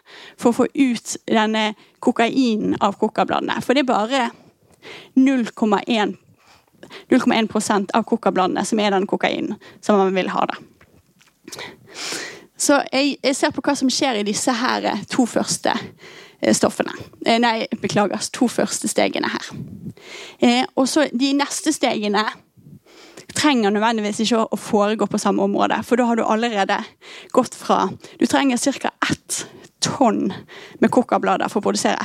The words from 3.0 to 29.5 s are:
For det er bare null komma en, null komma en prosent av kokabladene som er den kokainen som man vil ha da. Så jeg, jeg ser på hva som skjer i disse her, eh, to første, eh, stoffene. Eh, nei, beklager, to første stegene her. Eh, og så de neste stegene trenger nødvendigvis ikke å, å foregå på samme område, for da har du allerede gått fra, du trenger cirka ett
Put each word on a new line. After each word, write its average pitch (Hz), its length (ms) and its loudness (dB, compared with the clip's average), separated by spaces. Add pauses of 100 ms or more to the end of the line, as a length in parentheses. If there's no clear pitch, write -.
For 247 100 0
det 277 120 2
er 240 80 0
bare 233 320 0 (880)
null 262 400 4
komma 208 320 2
en, 208 300 0 (880)
null 254 160 4
komma 233 160 2
en 220 80 0
prosent 208 480 -2
av 220 140 4
kokabladene 190 580 0
som 214 160 0
er 208 80 2
den 196 160 0
kokainen - 480 -2 (240)
som 208 220 4
man 190 160 4
vil 185 160 -2
ha - 180 0
da. - 80 -12 (2000)
Så 285 220 4 (120)
jeg, 269 320 0
jeg 262 120 2
ser 294 200 0
på 277 100 -8
hva 285 100 0
som 262 160 0
skjer 247 300 -2
i 208 60 -2
disse 233 280 -2
her, 220 320 -2
eh, 208 140 -2 (100)
to 247 160 2
første, - 460 -2 (640)
eh, - 160 2
stoffene. - 380 -2 (320)
Eh, 233 160 4
nei, 226 240 0 (160)
beklager, 208 420 0 (120)
to 247 160 2
første - 400 -2
stegene - 420 -2
her. - 160 -10 (880)
Eh, 247 240 4 (160)
og 269 100 2
så 285 220 2
de 269 240 0
neste 285 400 -2
stegene 214 480 0 (1080)
trenger 233 400 2
nødvendigvis 214 500 0
ikke 220 200 2
å, - 100 -2
å 208 60 -6
foregå 208 500 0
på 214 100 -2
samme 196 240 0
område, 202 400 0
for 240 160 0
da 240 80 2
har 233 120 0
du - 40 0
allerede 214 540 0 (580)
gått - 220 2
fra, - 300 0 (320)
du 247 100 2
trenger 269 320 2
cirka - 320 -2 (160)
ett - 340 -4 (400)